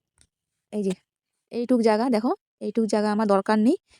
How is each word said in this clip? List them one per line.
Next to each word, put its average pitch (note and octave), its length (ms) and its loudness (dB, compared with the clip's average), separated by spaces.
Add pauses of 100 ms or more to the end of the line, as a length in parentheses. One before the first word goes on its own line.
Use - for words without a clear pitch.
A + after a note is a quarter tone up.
(720)
এই G#3 100 -4
যে F#3+ 100 -2 (580)
এইটুক A#3+ 300 0
জায়গা A3 280 2
দেখো, A#3 220 0 (300)
এইটুক A3 260 -2
জায়গা G#3+ 240 -2
আমার G#3+ 160 -2
দরকার G3+ 320 2
নেই, A#3+ 180 2 (220)